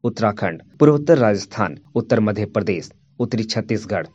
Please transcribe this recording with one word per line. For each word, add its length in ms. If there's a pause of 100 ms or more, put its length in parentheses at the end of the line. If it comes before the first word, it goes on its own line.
उत्तराखंड, 600 (160)
पूर्वोत्तर 380
राजस्थान, 600 (180)
उत्तर 240
मध्य 260
प्रदेश, 460 (280)
उत्तरी 240
छत्तीसगढ़ 720